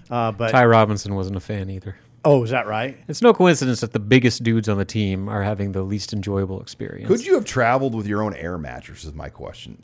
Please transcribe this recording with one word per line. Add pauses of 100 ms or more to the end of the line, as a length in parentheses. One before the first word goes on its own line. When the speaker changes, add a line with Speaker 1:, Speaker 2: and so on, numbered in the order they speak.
Speaker 1:
Mm-hmm.
Speaker 2:
Uh,
but
Speaker 1:
Ty
Robinson
wasn't
a
fan
either. (280)
Speaker 2:
Oh,
is
that
right? (120)
Speaker 1:
It's
no
coincidence
that
the
biggest
dudes
on
the
team
are
having
the
least
enjoyable
experience.
Speaker 3:
Could
you
have
traveled
with
your
own
air
mattress
is
my
question.